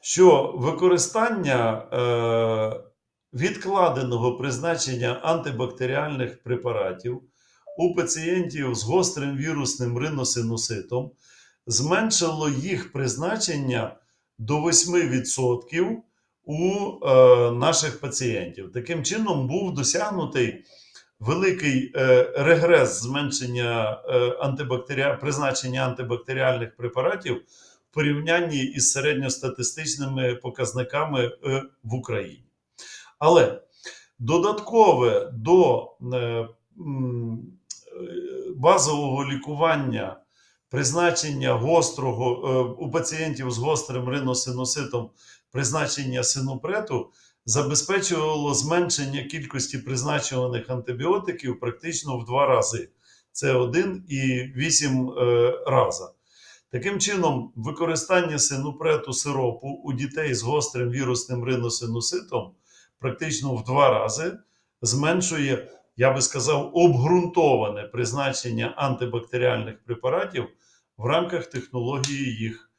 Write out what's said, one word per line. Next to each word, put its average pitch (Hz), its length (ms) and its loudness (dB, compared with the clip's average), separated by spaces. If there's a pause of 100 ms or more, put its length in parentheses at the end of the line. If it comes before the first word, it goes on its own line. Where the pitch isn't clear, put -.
Що 165 560 6
використання, 160 1300 2 (100)
е, 113 880 0 (520)
відкладеного 135 1040 0
призначення 127 760 -2
антибактеріальних 135 1300 -4
препаратів 113 800 -4 (560)
у 170 160 2
пацієнтів 160 800 -2
з 107 100 -6
гострим 139 520 0
вірусним 131 600 -2
риносинуситом 120 1120 -4 (560)
зменшило 160 840 0
їх 151 440 -4
призначення 139 1040 -2 (420)
до 135 220 0
восьми 170 400 2
відсотків 131 880 0 (580)
у, 165 260 0 (360)
е, 123 440 10
наших 139 500 0
пацієнтів. 98 720 -6
Таким 160 320 -6
чином 180 440 -2
був 175 260 -2
досягнутий 143 880 -2 (560)
великий, 151 760 0
е, 127 400 6
регрес 156 680 6
зменшення, 120 1040 -2
е, 127 320 2
антибактеріа-, 135 800 -2
призначення 131 600 -2
антибактеріальних 127 960 -2
препаратів 156 680 -2 (480)
в - 40 -20
порівнянні 151 680 0
із 135 280 0
середньостатистичними 135 1400 -2
показниками, 127 1000 -2 (120)
е, 135 180 0 (220)
в 110 100 -6
Україні. 104 500 -6 (720)
Але - 440 6 (560)
додаткове 170 1160 4
до, 147 560 4 (220)
е, 117 360 -2 (320)
м, 123 580 -6
е, - 40 -12 (1120)
базового 147 680 2
лікування 139 920 -2 (540)
призначення 143 840 0
гострого, 127 960 0
е, 127 260 2 (100)
у 131 60 -6
пацієнтів 135 600 -4
з 113 80 -4
гострим 127 500 -2
риносинуситом 127 1000 -4 (420)
призначення 131 680 -2
синупрету 151 880 -4 (360)
забезпечувало 151 1080 0
зменшення 139 680 0
кількості 135 560 -8
призначуваних 127 920 -4
антибіотиків 131 880 -4
практично 135 580 -6
в 113 60 -8
два 131 220 2
рази. 120 420 0 (440)
Це 139 200 0
один 180 560 0
і 139 100 -4 (380)
вісім, 131 540 0
е, 120 400 4 (160)
раза. 127 460 0 (580)
Таким 190 300 -4
чином, 160 560 0
використання 160 840 0
синупрету 143 760 0
сиропу 135 560 -2
у 143 240 -8
дітей 139 420 -2
з 104 80 -4
гострим 123 480 0
вірусним 123 540 -2
риносинуситом 117 1040 -4 (480)
практично 131 560 -4
в 110 100 -6
два 131 260 4
рази 135 480 -2 (440)
зменшує, 143 880 0 (260)
я 131 160 4
би 135 80 0
сказав, 143 540 0
обґрунтоване 147 1080 4
призначення 117 920 -4
антибактеріальних 123 1080 -2
препаратів 131 640 -4 (520)
в 107 80 -12
рамках 170 400 -2
технології 131 920 -6
їх 110 420 -8